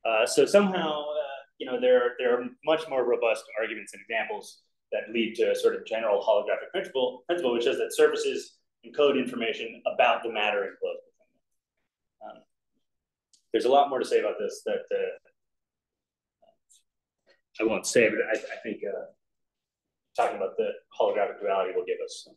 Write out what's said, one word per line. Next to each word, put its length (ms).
Uh, 180
so 200
somehow, 560
uh, 400
you 80
know, 140
there, 380
there 220
are 60
much 240
more 160
robust 400
arguments 320
and 100
examples 600
that 220
lead 220
to 160
a 40
sort 220
of 100
general 380
holographic 480
principle, 540
principle, 260
which 140
is 120
that 160
surfaces 600
encode 320
information 640
about 300
the 80
matter 340
enclosed 420
within 200
them. 60
Um, 60
there's 120
a 60
lot 180
more 100
to 60
say 160
about 180
this 280
that, 160
uh, 260
I 20
won't 240
say, 220
but 100
I, 180
I 280
think, 180
uh, 240
talking 200
about 200
the 140
holographic 400
duality 340
will 120
give 180
us 200
some 120